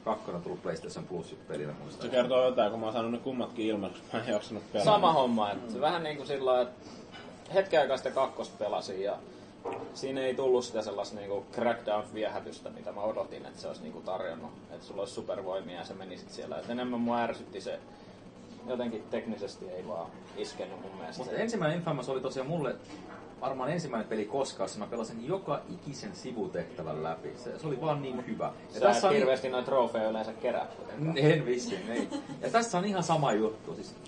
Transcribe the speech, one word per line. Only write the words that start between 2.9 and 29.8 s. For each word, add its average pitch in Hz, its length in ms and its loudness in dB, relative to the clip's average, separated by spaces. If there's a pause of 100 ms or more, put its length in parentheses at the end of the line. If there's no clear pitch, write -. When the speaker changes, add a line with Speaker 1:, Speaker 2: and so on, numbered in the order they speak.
Speaker 2:
saanut 117 180 0
ne 120 60 0
kummatkin 117 480 -2
ilmaiseksi, 98 380 -2 (100)
mä 117 60 0
en 113 140 -4
jaksanut 104 300 -2 (100)
pelaa. 104 120 2
Speaker 3:
Sama 185 280 8
homma, 117 380 6
et 107 300 -4
vähän 165 220 2
niinku 147 220 -4
sillä, 131 360 4
et 120 80 2 (840)
hetken 190 280 6
aikaa 135 160 4
sitä 127 140 -2
kakkosta 127 480 0
pelasin 101 440 0
ja 101 140 0 (760)
siinä 135 280 -2
ei 127 140 2
tullut 127 300 6
sitä 107 160 -2
sellaista 101 340 -4
niinku 101 380 -4
Crackdown-viehätystä, 107 1160 0
mitä - 220 -10
mä 101 100 -8
odotin, 78 440 -4
että - 160 -14
se 87 60 -8
olisi 78 140 -8
niinku - 200 -10
tarjonnut. 87 500 -4 (240)
Et 85 80 -14
sulla 101 180 -6
olisi 101 120 -4
supervoimia 95 680 -4
ja - 60 -8
se 98 80 -10
meni 92 240 -10
sit - 140 -14
siellä. 76 280 -8
Et - 100 -6
enemmän 123 300 -2
mua 120 180 2
ärsytti 110 440 -2
se, - 180 -4 (880)
jotenkin 117 440 -2
teknisesti 101 580 -4
ei 92 180 -8
vaan 85 200 -4 (300)
iskenyt 185 440 -6
mun 190 160 -10
mielestä 165 260 -8
Speaker 1:
Mut - 80 -6
Speaker 3:
se. 139 100 2
Speaker 1:
ensimmäinen 180 360 2
Infamous 147 320 -2
oli 131 120 0
tosiaan 127 280 -2
mulle 139 260 0 (640)
varmaan 131 300 0
ensimmäinen 131 380 0
peli 107 160 0
koskaan, 135 400 0
jossa 104 140 -4
mä 101 80 -4
pelasin 113 400 -4
joka 170 320 0 (160)
ikisen 113 400 -8
sivutehtävän 85 880 -4
läpi. 80 340 -4
Se, - 220 -8
se 160 80 -6
oli 135 140 -2
vaan 143 200 2
niin 127 260 -4
hyvä. 90 180 -2 (280)
Ja - 0 -
Speaker 3:
Sä 107 60 -6
Speaker 1:
tässä - 280 8
Speaker 3:
et 156 40 8
Speaker 1:
on 143 60 8
Speaker 3:
hirveästi 131 320 6
noita 127 160 0
trofeja 117 440 4